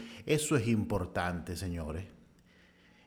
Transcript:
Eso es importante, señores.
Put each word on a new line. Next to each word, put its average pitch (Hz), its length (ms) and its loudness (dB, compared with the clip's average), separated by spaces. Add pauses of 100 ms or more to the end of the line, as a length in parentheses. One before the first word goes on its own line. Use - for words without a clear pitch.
(260)
Eso 151 300 2
es 110 120 2
importante, 90 880 0
señores. 85 480 -4 (1040)